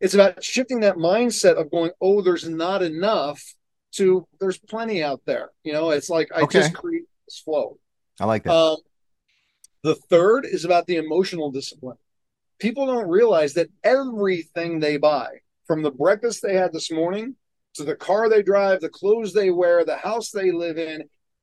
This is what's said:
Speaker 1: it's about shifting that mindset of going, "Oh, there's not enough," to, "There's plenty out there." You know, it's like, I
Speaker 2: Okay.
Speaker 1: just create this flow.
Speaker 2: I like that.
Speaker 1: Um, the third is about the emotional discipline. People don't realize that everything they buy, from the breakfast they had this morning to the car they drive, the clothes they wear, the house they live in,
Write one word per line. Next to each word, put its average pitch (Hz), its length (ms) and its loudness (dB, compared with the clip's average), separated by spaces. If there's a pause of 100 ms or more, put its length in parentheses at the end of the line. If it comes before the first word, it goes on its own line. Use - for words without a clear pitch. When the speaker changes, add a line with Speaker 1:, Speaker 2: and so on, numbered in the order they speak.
Speaker 1:
it's 185 120 0
about 196 320 4
shifting 254 360 -2
that 202 160 2
mindset 190 640 2
of 151 120 -4
going, 170 280 -2
"Oh, 196 220 2
there's 175 260 0
not 170 360 -2
enough," 165 600 -2 (500)
to, 185 340 2 (120)
"There's 190 200 -4
plenty 220 440 -6
out 143 220 -4
there." 120 260 -6 (140)
You 151 80 -6
know, 160 200 0
it's 147 180 -2
like, 165 240 0
I 165 80 2
Speaker 2:
Okay. 151 180 4
Speaker 1:
just 160 140 2
create 170 300 -6 (220)
this - 120 -20
flow. - 400 -4 (420)
Speaker 2:
I 98 60 -2
like 110 180 0
that. 170 100 0
Speaker 1:
Um, 160 220 4 (1040)
the 156 120 2
third 196 500 2
is 165 220 -6
about 175 200 2
the 175 100 -4
emotional 160 540 -4
discipline. 127 460 -12 (600)
People 240 280 -4
don't 240 220 -2
realize 170 460 2
that 170 140 0 (140)
everything 196 960 -2
they 151 180 0
buy, 147 400 0 (280)
from 156 160 -2
the 151 80 0
breakfast 196 520 0
they 196 120 -2
had 180 180 0
this 156 180 -8
morning 185 460 -4 (380)
to 151 100 -10
the 143 120 -4
car 220 320 0
they 220 140 4
drive, 196 380 2
the 156 80 -6
clothes 208 440 0
they 196 180 2
wear, 175 340 4
the 160 120 -2
house 214 340 -4
they 190 200 0
live 170 260 -4
in, 156 320 -8 (340)